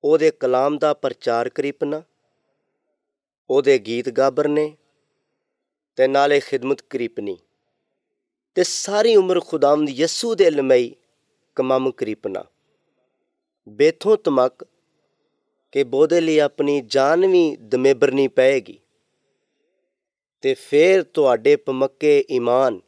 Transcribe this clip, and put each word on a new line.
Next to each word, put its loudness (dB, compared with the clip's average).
ਉਹਦੇ 2
ਕਲਾਮ -2
ਦਾ 0
ਪ੍ਰਚਾਰ -4
ਕਰੀਪਣਾ, -8
ਉਹਦੇ 2
ਗੀਤ -6
ਗਾਬਰਨੇ -2
ਤੇ 2
ਨਾਲੇ 2
ਖਿਦਮਤ -6
ਕਰੀਪਣੀ -8
ਤੇ 0
ਸਾਰੀ -2
ਉਮਰ 4
ਖੁਦਾਵੰਦ 0
ਯਿਸੂ -4
ਦੇ 0
ਲਮਈ 0
ਕਮਮ -2
ਕਰੀਪਣਾ। -10
ਬੇਥੋਂ 0
ਤਮਕ -2
ਕਿ -2
ਬੋਦੇ 2
ਲਈ 2
ਆਪਣੀ -2
ਜਾਨ 0
ਵੀ 2
ਦਮੇਬਰਨੀ 0
ਪਏਗੀ 0
ਤੇ -2
ਫੇਰ 2
ਤੁਹਾਡੇ 2
ਪਮੱਕੇ -2
ਈਮਾਨ 0